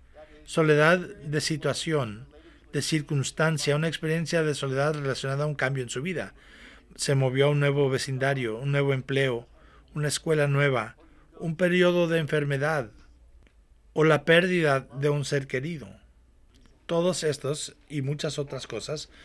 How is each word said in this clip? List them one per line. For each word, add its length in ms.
Soledad 560
de 400
situación, 880
de 80
circunstancia, 920
una 120
experiencia 560
de 120
soledad 380
relacionada 500
a 40
un 80
cambio 280
en 60
su 120
vida. 320
Se 200
movió 300
a 40
un 100
nuevo 300
vecindario, 680
un 140
nuevo 220
empleo, 540
una 140
escuela 400
nueva, 480
un 160
periodo 520
de 120
enfermedad 720
o 100
la 220
pérdida 560
de 280
un 160
ser 220
querido. 420
Todos 380
estos 520
y 120
muchas 380
otras 280
cosas 420